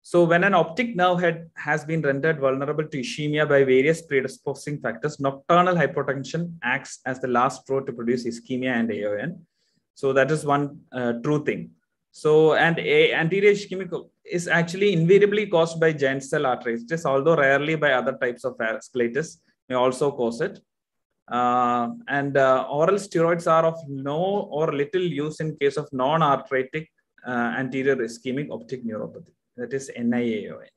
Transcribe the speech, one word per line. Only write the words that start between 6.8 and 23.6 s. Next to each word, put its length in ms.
as 140
the 80
last 360
straw 160
to 120
produce 340
ischemia 540
and 120
A 140
O 100
N. 300
So 180
that 160
is 160
one, 340
uh, 220
true 200
thing. 280
So, 420
and 260
a 340
anterior 380
ischemic 400
is 240
actually 460
invariably 540
caused 320
by 120
giant 320
cell 220
arteries, 380
just 220
although 300
rarely 400
by 180
other 280
types 240
of 120
vasculitis 800
may 60
also 360
cause 280
it. 200
Uh, 640
and, 300
uh, 320
oral 260
steroids 560
are 140